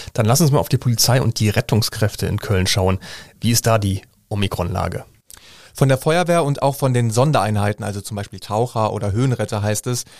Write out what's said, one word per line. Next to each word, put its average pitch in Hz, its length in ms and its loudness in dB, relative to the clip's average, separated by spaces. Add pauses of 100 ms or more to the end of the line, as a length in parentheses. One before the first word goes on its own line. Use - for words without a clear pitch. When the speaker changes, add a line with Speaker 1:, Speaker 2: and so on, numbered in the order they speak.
(120)
Speaker 1:
Dann 110 140 0
lass 120 140 4
uns 147 100 4
mal 139 80 4
auf 90 100 0
die 131 80 2
Polizei 123 460 2
und - 160 0
die 107 120 4
Rettungskräfte 107 760 0
in 95 140 -2
Köln 92 260 0
schauen. 95 320 2 (420)
Wie 117 120 2
ist 117 160 2
da 113 100 4
die 98 240 -2 (260)
Omikron-Lage? 92 760 -4 (680)
Speaker 2:
Von 135 160 2
der 131 100 4
Feuerwehr 170 440 2
und 143 200 -2
auch 139 120 0
von 131 180 0
den 117 200 2
Sondereinheiten, 107 720 0
also 101 160 -6
zum 101 160 -10
Beispiel 101 240 -10
Taucher 110 520 -2
oder 104 200 -4
Höhenretter, 113 500 0
heißt 107 240 -2
es, 123 180 -4 (160)